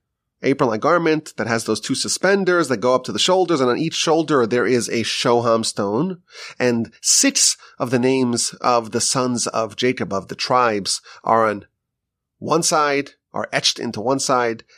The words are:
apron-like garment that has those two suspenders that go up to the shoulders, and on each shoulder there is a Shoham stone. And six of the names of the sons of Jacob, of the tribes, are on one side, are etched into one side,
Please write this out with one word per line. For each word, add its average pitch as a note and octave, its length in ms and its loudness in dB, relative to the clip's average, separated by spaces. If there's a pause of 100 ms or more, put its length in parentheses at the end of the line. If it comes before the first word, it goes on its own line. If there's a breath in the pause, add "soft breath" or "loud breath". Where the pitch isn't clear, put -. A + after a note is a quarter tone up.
(400)
apron-like C3 420 0
garment D#3 540 0
that A2 120 -4
has A2+ 160 -2
those A2 160 -2
two C3+ 160 -4
suspenders F3+ 720 0
that B2+ 80 0
go B2 180 2
up B2 100 0
to A#2+ 80 -8
the G#2 60 -4
shoulders, F3 420 2
and B2+ 80 2
on A#2+ 80 2
each D#3+ 180 -2
shoulder D3+ 520 2
there A2 200 0
is A#2+ 220 0
a A2+ 140 -2
Shoham A#2 600 2
stone. A#2+ 580 -2 (380 loud breath)
And A#2+ 400 0
six - 560 2 (240 loud breath)
of B2 100 -2
the B2+ 80 2
names B2 600 0
of A#2 320 0
the A#2 80 -2
sons B2 480 -2
of A2 260 -4
Jacob, B2 380 -2
of F#2+ 160 -4
the - 80 -10
tribes, A#2 640 0 (240 loud breath)
are A2+ 240 4
on G2+ 180 -6 (720)
one D3 240 0
side, D3 500 0 (200)
are G#2+ 200 -6
etched - 280 -2
into A2 200 -6
one C3+ 200 0
side, A#2+ 420 0 (160 soft breath)